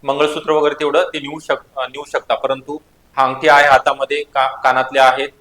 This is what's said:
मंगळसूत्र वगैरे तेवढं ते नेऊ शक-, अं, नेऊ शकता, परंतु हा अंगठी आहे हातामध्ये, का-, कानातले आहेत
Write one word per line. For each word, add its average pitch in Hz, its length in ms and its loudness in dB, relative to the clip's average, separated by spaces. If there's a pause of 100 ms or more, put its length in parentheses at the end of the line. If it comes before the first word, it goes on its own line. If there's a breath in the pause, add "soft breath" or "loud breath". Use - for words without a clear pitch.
मंगळसूत्र 151 500 -2
वगैरे 147 280 0
तेवढं 151 240 0
ते 160 140 -10
नेऊ 143 200 -12
शक-, - 420 -8
अं, 127 80 -6
नेऊ 143 240 -16
शकता, 127 220 -4
परंतु 135 440 -8 (380)
हा 135 80 2
अंगठी 131 240 -2
आहे 143 200 6
हातामध्ये, 139 540 2
का-, 135 380 -4
कानातले 131 400 0
आहेत 131 280 4 (120)